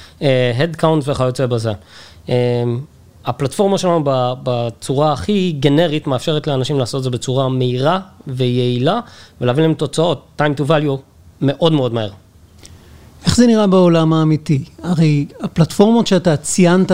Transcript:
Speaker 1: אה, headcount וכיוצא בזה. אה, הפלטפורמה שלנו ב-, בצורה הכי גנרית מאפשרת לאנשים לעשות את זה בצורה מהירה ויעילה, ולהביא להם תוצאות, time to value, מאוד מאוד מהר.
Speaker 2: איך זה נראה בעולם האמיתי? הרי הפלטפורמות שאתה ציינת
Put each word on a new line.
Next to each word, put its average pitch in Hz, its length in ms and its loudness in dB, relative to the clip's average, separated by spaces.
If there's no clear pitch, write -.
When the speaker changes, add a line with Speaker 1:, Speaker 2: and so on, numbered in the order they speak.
Speaker 1:
אה, 127 360 2
headcount 160 460 0
וכיוצא 131 420 -2
בזה. 113 260 -2
אה, 127 60 -2
הפלטפורמה 190 520 -2
שלנו 170 260 0
ב-, 131 280 0
בצורה 131 720 -2
הכי 185 480 -2
גנרית 151 460 2
מאפשרת 147 400 -4
לאנשים 139 320 -2
לעשות 131 200 -4
את 131 60 -6
זה 131 60 -4
בצורה 127 380 -2
מהירה 131 520 0
ויעילה, 127 760 0
ולהביא 123 220 2
להם 160 120 2
תוצאות, 156 520 -2
time 147 220 0
to 139 80 -2
value, 147 300 0
מאוד 143 320 2
מאוד 127 220 0
מהר. 110 160 -4
Speaker 2:
איך - 120 -2
זה 240 100 6
נראה 220 200 4
בעולם 170 460 4
האמיתי? 156 520 0
הרי 156 440 2
הפלטפורמות 214 640 2
שאתה 165 300 2
ציינת 180 580 2